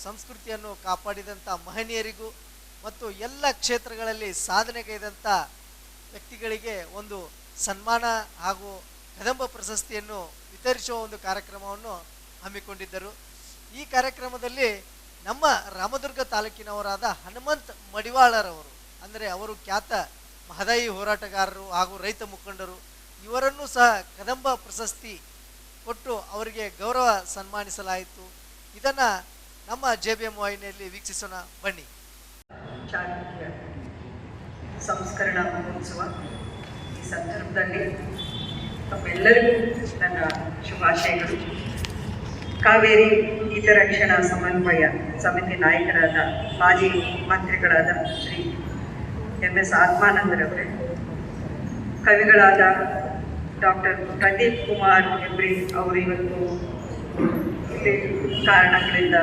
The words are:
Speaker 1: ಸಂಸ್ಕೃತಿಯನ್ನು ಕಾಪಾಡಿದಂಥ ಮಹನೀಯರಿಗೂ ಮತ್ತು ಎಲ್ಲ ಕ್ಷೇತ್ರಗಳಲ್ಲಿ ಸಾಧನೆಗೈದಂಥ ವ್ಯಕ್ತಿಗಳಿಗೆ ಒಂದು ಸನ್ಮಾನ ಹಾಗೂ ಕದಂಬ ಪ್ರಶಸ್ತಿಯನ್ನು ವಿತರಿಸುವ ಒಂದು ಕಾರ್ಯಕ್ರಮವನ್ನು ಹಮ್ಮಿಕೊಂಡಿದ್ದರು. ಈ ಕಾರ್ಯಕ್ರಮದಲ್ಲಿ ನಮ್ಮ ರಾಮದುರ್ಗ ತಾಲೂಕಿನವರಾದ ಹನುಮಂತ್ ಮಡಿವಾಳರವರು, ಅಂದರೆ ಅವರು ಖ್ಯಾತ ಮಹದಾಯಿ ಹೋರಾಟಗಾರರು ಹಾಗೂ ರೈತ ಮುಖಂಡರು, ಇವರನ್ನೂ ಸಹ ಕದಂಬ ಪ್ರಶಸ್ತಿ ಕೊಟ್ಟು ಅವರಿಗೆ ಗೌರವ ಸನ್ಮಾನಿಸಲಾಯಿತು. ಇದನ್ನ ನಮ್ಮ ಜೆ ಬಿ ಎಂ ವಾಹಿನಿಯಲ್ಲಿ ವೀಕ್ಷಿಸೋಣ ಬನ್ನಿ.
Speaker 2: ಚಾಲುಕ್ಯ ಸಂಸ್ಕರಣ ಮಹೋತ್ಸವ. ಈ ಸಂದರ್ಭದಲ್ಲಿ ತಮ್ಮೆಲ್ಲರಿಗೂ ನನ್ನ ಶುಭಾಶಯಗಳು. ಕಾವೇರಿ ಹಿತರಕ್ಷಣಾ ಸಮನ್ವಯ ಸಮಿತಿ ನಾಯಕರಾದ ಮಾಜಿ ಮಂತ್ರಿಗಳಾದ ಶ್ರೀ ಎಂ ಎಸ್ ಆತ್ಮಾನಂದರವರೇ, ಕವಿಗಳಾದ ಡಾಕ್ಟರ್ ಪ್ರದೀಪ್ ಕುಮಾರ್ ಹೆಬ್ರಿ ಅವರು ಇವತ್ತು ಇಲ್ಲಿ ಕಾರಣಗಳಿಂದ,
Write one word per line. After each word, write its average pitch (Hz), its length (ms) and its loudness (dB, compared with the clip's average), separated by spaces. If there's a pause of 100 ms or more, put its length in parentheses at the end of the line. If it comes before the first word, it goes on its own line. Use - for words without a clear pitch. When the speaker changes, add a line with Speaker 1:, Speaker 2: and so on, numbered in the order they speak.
Speaker 1:
ಸಂಸ್ಕೃತಿಯನ್ನು 214 680 -14 (120)
ಕಾಪಾಡಿದಂಥ 196 640 -8 (200)
ಮಹನೀಯರಿಗೂ 220 600 -8 (560)
ಮತ್ತು 220 220 -14 (220)
ಎಲ್ಲ 277 160 -10 (180)
ಕ್ಷೇತ್ರಗಳಲ್ಲಿ 226 680 -6 (180)
ಸಾಧನೆಗೈದಂಥ 214 800 -6 (840)
ವ್ಯಕ್ತಿಗಳಿಗೆ 220 640 -10 (240)
ಒಂದು 208 200 -14 (460)
ಸನ್ಮಾನ 214 380 -2 (400)
ಹಾಗೂ 196 300 -6 (420)
ಕದಂಬ 254 260 -4 (140)
ಪ್ರಶಸ್ತಿಯನ್ನು 208 640 -10 (320)
ವಿತರಿಸುವ 247 560 -4
ಒಂದು 208 180 -16
ಕಾರ್ಯಕ್ರಮವನ್ನು 196 720 -10 (480)
ಹಮ್ಮಿಕೊಂಡಿದ್ದರು. 196 680 -14 (680)
ಈ 294 60 -16 (120)
ಕಾರ್ಯಕ್ರಮದಲ್ಲಿ 254 760 -2 (600)
ನಮ್ಮ 285 160 0 (340)
ರಾಮದುರ್ಗ 269 400 -6 (160)
ತಾಲೂಕಿನವರಾದ 208 680 -6 (200)
ಹನುಮಂತ್ 254 480 -6 (220)
ಮಡಿವಾಳರವರು, 214 760 2 (320)
ಅಂದರೆ 214 240 -12 (100)
ಅವರು 214 160 -10 (120)
ಖ್ಯಾತ 202 260 -4 (580)
ಮಹದಾಯಿ 226 440 0
ಹೋರಾಟಗಾರರು 196 680 -4 (100)
ಹಾಗೂ 185 200 0 (100)
ರೈತ 214 260 -6
ಮುಖಂಡರು, 190 460 -14 (480)
ಇವರನ್ನೂ 269 400 -4 (100)
ಸಹ 247 100 6 (300)
ಕದಂಬ 254 320 -8 (160)
ಪ್ರಶಸ್ತಿ 220 500 -10 (720)
ಕೊಟ್ಟು 233 300 -10 (200)
ಅವರಿಗೆ 220 300 -10 (140)
ಗೌರವ 240 320 0 (240)
ಸನ್ಮಾನಿಸಲಾಯಿತು. 190 920 -10 (540)
ಇದನ್ನ 269 260 0 (640)
ನಮ್ಮ 247 240 -2 (120)
ಜೆ 220 160 0
ಬಿ 226 80 -8
ಎಂ 214 120 -10
ವಾಹಿನಿಯಲ್ಲಿ 202 540 -10
ವೀಕ್ಷಿಸೋಣ 196 400 -12 (300)
ಬನ್ನಿ. 170 200 -6 (1080)
Speaker 2:
ಚಾಲುಕ್ಯ 170 540 -10 (1400)
ಸಂಸ್ಕರಣ 185 500 -4 (140)
ಮಹೋತ್ಸವ. - 480 -8 (960)
ಈ - 140 -12
ಸಂದರ್ಭದಲ್ಲಿ 185 720 -2 (1080)
ತಮ್ಮೆಲ್ಲರಿಗೂ 240 600 6 (500)
ನನ್ನ - 160 0 (520)
ಶುಭಾಶಯಗಳು. 170 680 2 (1300)
ಕಾವೇರಿ 220 420 10 (460)
ಹಿತರಕ್ಷಣಾ 202 640 6 (140)
ಸಮನ್ವಯ 180 500 2 (440)
ಸಮಿತಿ 180 400 0
ನಾಯಕರಾದ 165 520 4 (440)
ಮಾಜಿ 185 280 6 (400)
ಮಂತ್ರಿಗಳಾದ 180 600 4 (320)
ಶ್ರೀ - 160 -6 (1040)
ಎಂ 180 140 -2
ಎಸ್ 185 100 0 (120)
ಆತ್ಮಾನಂದರವರೇ, 180 800 4 (1400)
ಕವಿಗಳಾದ 403 560 10 (1000)
ಡಾಕ್ಟರ್ 190 320 4 (240)
ಪ್ರದೀಪ್ 226 480 4
ಕುಮಾರ್ 190 400 6 (160)
ಹೆಬ್ರಿ 180 300 0 (260)
ಅವರು 180 240 0
ಇವತ್ತು 180 380 -2 (1300)
ಇಲ್ಲಿ - 200 2 (540)
ಕಾರಣಗಳಿಂದ, 180 760 6